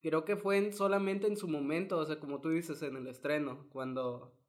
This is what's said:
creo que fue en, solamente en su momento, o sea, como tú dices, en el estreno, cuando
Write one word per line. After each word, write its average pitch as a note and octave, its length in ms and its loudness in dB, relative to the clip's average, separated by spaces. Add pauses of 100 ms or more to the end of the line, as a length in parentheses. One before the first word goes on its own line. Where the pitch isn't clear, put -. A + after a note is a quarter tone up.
creo D#3+ 240 0
que G3+ 120 2
fue G3 200 4
en, G3+ 160 2
solamente G3 540 2
en G3+ 100 2
su F#3 100 -4
momento, D#3+ 500 0
o D#3 80 2
sea, D3+ 140 -4
como C#3+ 220 -6
tú D#3+ 80 -2
dices, D#3+ 320 0
en C3+ 160 -4
el B2+ 100 -8
estreno, C#3+ 640 -2
cuando B2+ 640 -4 (140)